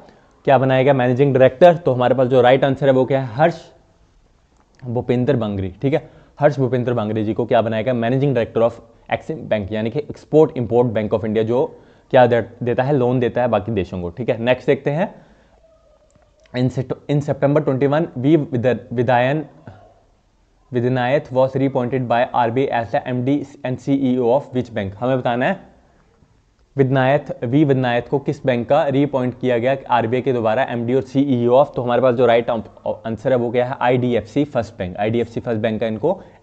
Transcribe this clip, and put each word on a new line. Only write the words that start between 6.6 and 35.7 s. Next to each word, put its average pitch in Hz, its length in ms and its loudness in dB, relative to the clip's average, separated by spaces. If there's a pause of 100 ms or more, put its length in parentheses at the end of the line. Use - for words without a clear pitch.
बंगरी 110 300 -2
जी 107 100 -2
को 120 120 -2
क्या 117 160 2
बनाया 110 200 -2
गया? - 120 -2
मैनेजिंग 127 420 0
डायरेक्टर 113 260 -2
of 117 120 2 (380)
एक्सिम 156 260 -6
बैंक, 101 340 -4
यानी 107 180 -4
कि 143 100 -6
एक्सपोर्ट - 580 0
इंपोर्ट 120 300 2
बैंक 107 260 -2
ऑफ 113 120 -2
इंडिया, 110 180 0
जो 120 360 -2 (320)
क्या 123 160 8
दे-, 117 360 -2
देता 120 200 0
है, 143 100 0
लोन 123 260 2
देता 120 220 0
है 123 60 0
बाकी 110 240 -2
देशों 92 300 -4
को, 87 80 -6
ठीक 113 200 -6
है। 117 140 -4
नेक्स्ट 123 240 0
देखते 143 240 0
हैं, 170 240 -4 (1400)
in 127 120 0
Sept-, - 420 -6
in 143 180 2
September 143 320 2
twenty-one, 143 440 0 (120)
वी 139 180 4
विद-, 123 580 -2
विदायन, 127 520 0 (1300)
Vidyanayth 127 600 0
was 131 220 2
reappointed 131 520 -2
by 120 180 2 (100)
आरबीआई 120 500 0
as - 60 -12
the 143 160 -2
M 123 200 -4
D 139 180 -2 (200)
and 127 120 -4
सीईओ 127 640 0
of - 60 -6
which 127 240 -6
bank? 101 300 -6
हमें 131 180 0
बताना 123 280 -2
है 185 280 -6 (1040)
विद्यनाथ, 135 420 2 (240)
वी 131 200 2
विद्यनाथ 127 380 0
को 135 180 -4
किस 139 260 -6
बैंक 120 240 -2
का 143 180 2
रीअपॉइंट 131 520 -2
किया 123 180 0
गया 127 200 0 (120)
आरबीआई 120 320 0
के 131 120 -2
द्वारा 113 300 0
एमडी 120 300 -4
और 135 80 2
सीईओ 135 600 2
of? - 120 -2
तो 139 60 -4
हमारे 120 200 0
पास 127 140 2
जो 123 100 4
राइट 120 240 2
ऑप-, - 360 -8
ऑप-, 113 220 -8
आंसर 113 240 -4
है 131 40 4
वो 120 160 -2
क्या 123 140 0
है? 131 160 -8
आईडीएफसी 123 640 0
फर्स्ट 127 340 -6
बैंक, 90 200 -8
आईडीएफसी 113 420 -2
फर्स्ट 110 220 -4
बैंक 110 200 -2